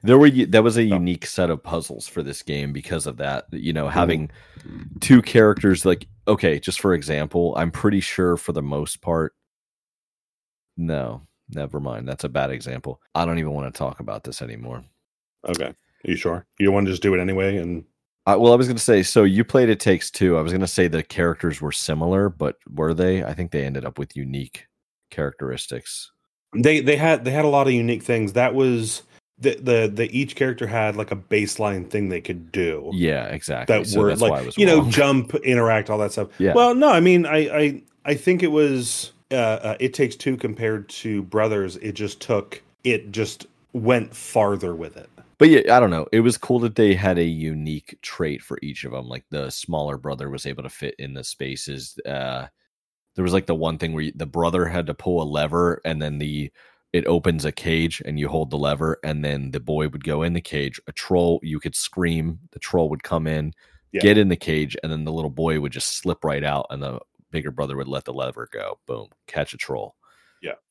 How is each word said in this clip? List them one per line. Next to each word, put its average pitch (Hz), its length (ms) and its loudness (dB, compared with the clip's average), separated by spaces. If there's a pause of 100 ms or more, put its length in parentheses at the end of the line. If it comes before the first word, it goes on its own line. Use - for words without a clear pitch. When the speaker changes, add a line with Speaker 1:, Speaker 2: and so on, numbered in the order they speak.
Speaker 1:
There 123 120 10
were, 147 120 10
there 113 340 6
was 113 140 4
a 117 120 4
Speaker 2:
So 95 60 4
Speaker 1:
unique 87 300 -2
set 87 240 -2
of 80 140 -4
puzzles 73 460 -8
for 85 120 -6
this 69 220 -10
game 71 300 -6
because 73 340 -6
of 65 100 -10
that, 69 360 -6
you 80 180 -6
know, 76 140 -2
Speaker 2:
Mm-hmm. 71 140 -4
Speaker 1:
having 80 300 0 (720)
two 127 220 10
characters, 104 640 4
like, 90 220 2 (200)
okay, 85 320 2
just - 220 -6
for 95 120 2
example, 76 600 -2
I'm 85 160 -2
pretty 101 300 0
sure 87 340 0
for - 160 -8
the 78 100 -4
most 71 380 -6
part, 82 340 -2 (1400)
no, 67 460 -6 (280)
never 71 300 -8
mind. 64 280 -8
That's 67 160 -10
a 71 60 -6
bad 67 220 -2
example. 64 500 -10 (140)
I 85 100 0
don't 82 140 -2
even 76 140 -4
wanna 67 180 -6
talk 67 280 -8
about 52 240 -12
this 60 180 -12
anymore. 60 420 -14 (640)
Speaker 2:
Okay. 80 200 -4
Are - 80 -14 (280)
you 87 120 -2
sure? 87 300 -4 (140)
You 98 120 4
wanna 98 180 2
just 90 120 -4
do 98 120 2
it 90 80 2
anyway? 95 360 -2
And 85 280 -6 (400)
Speaker 1:
I, 98 100 6
well, 117 180 8
I - 20 10
was 123 120 2
gonna 120 120 -4
say, 104 240 6
so 110 200 4
you 98 200 4
played 127 260 4
It 104 100 2
Takes 95 320 2
Two. 90 260 2
I 78 40 0
was 82 100 -2
gonna 92 160 0
say 90 200 2
the 80 160 -2
characters 85 580 -4
were 73 100 -6
similar, 90 580 -2
but 76 280 -4 (120)
were 78 240 -2
they? 92 300 0
I 73 100 -8
think 82 180 -8
they 69 140 -4
ended 67 200 -8
up 64 140 -10
with 71 160 -10
unique 67 520 -10 (440)
characteristics. - 1000 -10 (440)
Speaker 2:
They, 143 260 4
they 139 160 4
had, 151 280 2
they 127 60 -2
had 151 140 0
a 151 40 4
lot 139 180 4
of 131 60 2
unique 117 300 0
things. 110 300 -2
That 123 200 2
was 123 500 0 (360)
the, 127 160 2
the, 117 380 2
the, 117 240 -2
each 135 180 -4
character 127 320 -2
had, 107 280 -2
like, 107 160 -6
a 117 40 -4
baseline 101 720 -2
thing 104 200 -2
they 87 120 -4
could 85 300 -10
do. 80 420 -4
Speaker 1:
Yeah, 78 320 0
exactly. 69 540 -2
Speaker 2:
That - 80 -4
Speaker 1:
So 104 140 0
Speaker 2:
were, 101 80 4
Speaker 1:
that's 90 120 0
Speaker 2:
like, 110 100 4
Speaker 1:
why 69 100 -2
I 64 40 -8
was 62 120 -8
Speaker 2:
you 208 100 6
know, 160 140 8
Speaker 1:
wrong. 120 100 0
Speaker 2:
jump, 139 460 2
interact, 117 520 2
all 107 80 0
that 104 140 -2
stuff. 101 260 -6
Speaker 1:
Yeah. 95 160 2
Speaker 2:
Well, 240 220 6
no, 285 140 6
I 180 100 6
mean, 175 260 6
I, 156 120 2 (120)
I, 151 320 0 (240)
I 147 80 0
think 180 300 0
it 160 80 2
was, 139 600 0 (200)
uh, 135 40 -2
uh, 110 440 0
It 127 160 -2
Takes 127 200 0
Two 131 220 -4
compared 110 520 -4
to 104 340 -6
Brothers. 101 540 -2
It 104 160 -10
just 104 260 -8
took, - 420 -4 (220)
it 110 280 -2
just 104 360 -6 (260)
went 117 420 0
farther 98 600 0
with 80 220 -12
it. - 120 -20 (300)
Speaker 1:
But 160 100 12
yeah, 123 260 8
I 127 40 10
don't 110 100 6
know. 80 220 0
It 113 80 6
was 113 180 4
cool 123 220 0
that 117 160 -2
they 104 180 6
had 92 240 2
a 85 80 2
unique 78 760 -6
trait 76 400 -6
for - 180 -10
each 71 220 -12
of 62 100 -12
'em. 64 160 -12
Like, 65 220 -14
the 71 180 -6
smaller 73 480 -6
brother 69 320 -10
was 67 160 -12
able 67 160 -10
to 65 80 -14
fit - 300 -12
in 69 160 -12
the 64 80 -14
spaces. 67 840 -12
Uh, 65 400 -8 (720)
there 92 80 -2
was, 87 100 0
like, 95 140 0
the 85 80 0
one 80 240 -4
thing 80 140 -4
where 78 100 -4
you, 76 120 -6
the 78 120 -8
brother 85 380 0
had 85 220 -4
to 80 60 -8
pull 85 280 -2
a 78 40 -2
lever, 76 580 0
and 80 180 -4
then 73 180 -6
the, 73 320 -6 (420)
it 87 140 0
opens 82 380 0
a 73 60 -2
cage, 82 540 -2
and 73 140 -6
you 71 80 -4
hold 78 240 -4
the 76 60 -4
lever, 73 460 -2
and 73 220 -4
then 69 260 -4
the 67 80 -8
boy 76 300 -2
would 73 140 -12
go 78 200 -2
in 85 100 -2
the 85 80 -2
cage. 71 460 -6
A 76 40 -16
troll, 85 520 2
you 78 160 -6
could - 160 -8
scream, 82 640 -4 (120)
the - 80 -20
troll 82 300 0
would 73 140 -8
come 80 240 -2
in, 78 260 -4 (380)
Speaker 2:
Yeah. 95 100 -4
Speaker 1:
get 104 160 8
in 101 120 6
the 87 60 2
cage, 76 460 -4
and 80 100 -6
then 78 120 -6
the 78 80 -6
little 78 200 -4
boy 80 280 -2
would 71 120 -6
just - 260 -6
slip - 260 -4
right 71 200 -2
out, 71 260 -4
and 69 120 -10
the 65 180 -10 (320)
bigger 73 200 -6
brother 69 260 -6
would 67 100 -8
let 67 180 -8
the 64 80 -10
lever 64 380 -8
go. 50 360 -10
Boom, 57 200 -10 (200)
catch - 260 -6
a 62 40 -18
troll. 58 380 -10 (460)
Speaker 2:
Yeah. - 120 -10 (180)